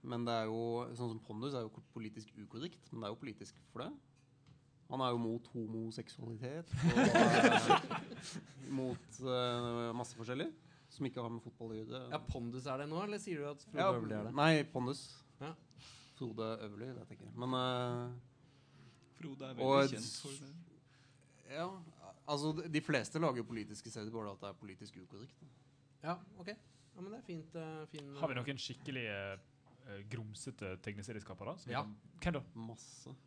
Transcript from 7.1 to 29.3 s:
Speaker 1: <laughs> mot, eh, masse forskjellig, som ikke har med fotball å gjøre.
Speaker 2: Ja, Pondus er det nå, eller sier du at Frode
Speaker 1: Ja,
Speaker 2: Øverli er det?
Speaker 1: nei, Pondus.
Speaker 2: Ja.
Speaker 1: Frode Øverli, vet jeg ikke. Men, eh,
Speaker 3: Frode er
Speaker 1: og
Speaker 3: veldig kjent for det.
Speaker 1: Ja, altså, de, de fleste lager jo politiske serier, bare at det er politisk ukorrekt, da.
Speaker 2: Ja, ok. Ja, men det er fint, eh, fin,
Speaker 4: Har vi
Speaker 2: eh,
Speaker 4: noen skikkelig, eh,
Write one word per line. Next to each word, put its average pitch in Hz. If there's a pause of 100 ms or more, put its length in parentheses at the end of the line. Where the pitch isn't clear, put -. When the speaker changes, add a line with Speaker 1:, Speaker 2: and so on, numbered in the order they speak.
Speaker 1:
<laughs> 135
mot, -
eh, 120
masse 120
forskjellig, 123 (420)
som 143
ikke 127
har 117
med 117
fotball 117
å 110
gjøre. 120 (120)
Speaker 2:
Ja, 151
Pondus 123
er 135
det 147
nå, 160
eller 208
sier 175
du 143
at 143
Frode 156
Speaker 1:
Ja, 180
Speaker 2:
Øverli 110
er 107
det? 123
Speaker 1:
nei, 147 (140)
Pondus. 127 (400)
Speaker 2:
Ja. 156 (640)
Speaker 1:
Frode 110 (160)
Øverli, 104
vet 120
jeg -
ikke. - (100)
Men, 127
eh, 123 (320)
Speaker 3:
Frode 135
er 127
Speaker 1:
og 135
Speaker 3:
veldig 139
kjent 113
for 139
det. 139 (1000)
Speaker 1:
Ja, 160 (640)
altså, 151
de, 160
de 151
fleste 147
lager 135
jo 107
politiske 107
serier, 110
bare 110
at 95
det 101
er 85
politisk 101
ukorrekt, 95
da. - (540)
Speaker 2:
Ja, 170 (180)
ok. 185
Ja, -
men 190
det 233
er -
fint, 160
eh, 160
fin, 143
Speaker 4:
Har 151
vi 127
Speaker 2:
eh, 123
Speaker 4:
noen 131
skikkelig, 131
eh, 98 (520)